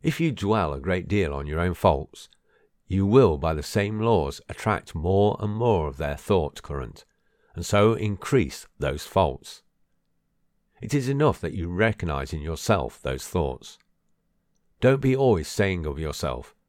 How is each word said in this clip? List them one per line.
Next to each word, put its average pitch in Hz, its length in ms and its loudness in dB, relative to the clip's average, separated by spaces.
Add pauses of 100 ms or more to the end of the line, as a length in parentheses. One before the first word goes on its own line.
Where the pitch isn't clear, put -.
If 156 160 -2
you 165 120 2
dwell 101 400 0
a 69 80 -6
great 90 280 -2
deal 92 260 0
on 71 140 -6
your 78 120 -4
own 87 140 0
faults, - 560 0 (640)
you 98 140 2
will 104 320 6
by 80 160 0
the 76 80 -4
same 107 380 -2
laws 101 500 0
attract - 460 -4
more 95 440 2
and 104 140 -4
more 107 340 0
of 69 100 -8
their 73 200 -4
thought 85 460 -2
current, 65 420 -10 (480)
and 87 100 -10
so 104 300 4
increase 104 720 -2 (140)
those 69 240 -4
faults. - 580 -2 (1200)
It 113 140 -6
is 131 120 0
enough 139 340 2
that 80 120 -6
you 85 160 -6
recognize 87 640 0
in 78 80 -6
yourself 80 580 -2
those 65 280 -6
thoughts. 71 500 -4 (1040)
Don't 135 200 4
be 131 140 2
always 117 320 2
saying 95 380 0
of 73 140 -6
yourself 73 560 -6 (140)